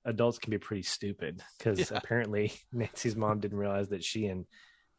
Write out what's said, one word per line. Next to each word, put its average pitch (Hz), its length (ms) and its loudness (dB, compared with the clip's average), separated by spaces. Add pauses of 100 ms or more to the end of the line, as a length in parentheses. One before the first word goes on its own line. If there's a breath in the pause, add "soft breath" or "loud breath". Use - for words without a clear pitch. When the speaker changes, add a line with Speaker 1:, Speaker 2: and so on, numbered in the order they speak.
Speaker 1:
adults 117 340 2
can - 120 -6
be 107 80 2
pretty 98 240 -4
stupid 92 600 -4 (160)
'cause 101 320 2
Speaker 2:
Yeah. - 120 -2
Speaker 1:
apparently 107 500 2 (100)
<laughs> - 100 -18
Nancy's 113 440 -2
mom 107 240 2
didn't 101 180 -2
realize 101 320 0
that 95 140 -2
she 107 220 0
and 92 200 -4 (520 soft breath)